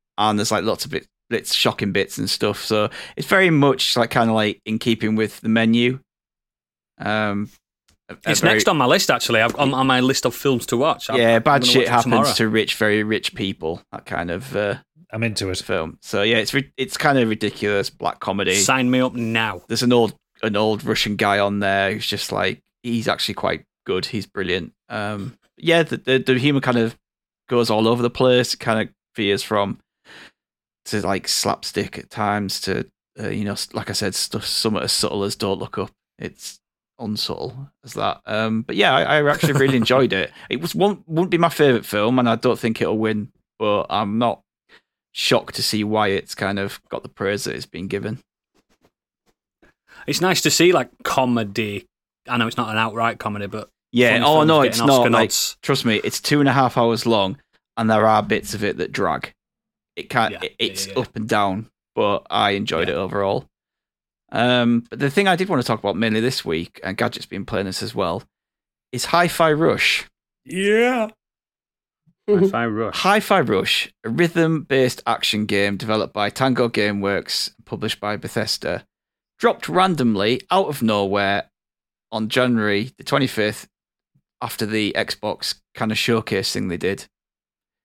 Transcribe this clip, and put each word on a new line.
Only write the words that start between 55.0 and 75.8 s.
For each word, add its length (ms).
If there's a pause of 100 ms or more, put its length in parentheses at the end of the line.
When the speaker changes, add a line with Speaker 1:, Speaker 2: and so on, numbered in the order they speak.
Speaker 1:
not. 20
Like, 180
Speaker 2:
nods. 320
Speaker 1:
trust 240
me, 180
it's 160
two 200
and 80
a 40
half 240
hours 300
long, 320 (380)
and 140
there 160
are 160
bits 320
of 80
it 160
that 140
drag. 400 (640)
It 140
can't. 220
Speaker 2:
Yeah, 100
Speaker 1:
It, 160
Speaker 2:
yeah, 80
Speaker 1:
it's 220
Speaker 2:
yeah, 80
yeah. 60
Speaker 1:
up 140
and 120
down, 420 (240)
but 360
I 200
enjoyed 380
Speaker 2:
Yeah. 60
Speaker 1:
it 40
overall. 480 (840)
Um, 580
but 80
the 120
thing 180
I 80
did 120
wanna 140
talk 160
about 180
mainly 240
this 240
week, 380
and 140
Gadget's 300
been 200
playing 200
this 160
as 120
well, 280 (720)
is 140
Hi-Fi 460
Rush. 560 (360)
Speaker 3:
Yeah. 680 (1160)
Speaker 2:
Hi-Fi 380
Rush. 300
Speaker 1:
Hi-Fi 460
Rush, 500 (120)
a 40
rhythm-based 1000
action 400
game 300
developed 380